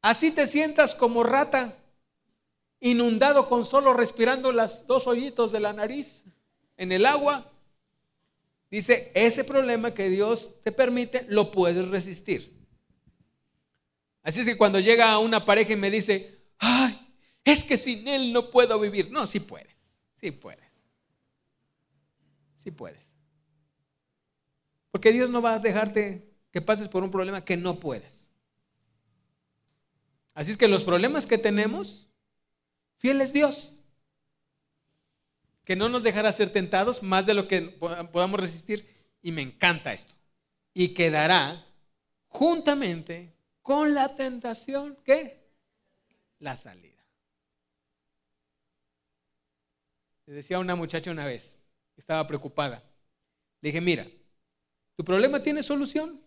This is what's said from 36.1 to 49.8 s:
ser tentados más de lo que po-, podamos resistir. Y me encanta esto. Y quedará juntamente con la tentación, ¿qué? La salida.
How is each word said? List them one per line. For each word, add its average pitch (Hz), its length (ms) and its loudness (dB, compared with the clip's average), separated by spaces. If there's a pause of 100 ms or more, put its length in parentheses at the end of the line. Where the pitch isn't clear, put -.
ser 208 180 0
tentados 202 500 -2
más 190 240 0
de 214 80 2
lo 196 140 0
que 180 140 0
po-, 170 500 -10
podamos 190 300 0
resistir. 185 440 -8 (360)
Y 170 100 -10
me 156 100 -6
encanta 147 520 -2
esto. - 200 -16 (600)
Y 180 160 0
quedará 160 760 2 (600)
juntamente 196 1080 -2 (280)
con 294 320 0
la 277 220 0
tentación, 269 880 -8
¿qué? 277 420 0 (920)
La 139 160 -10
salida. 90 480 -20 (3250)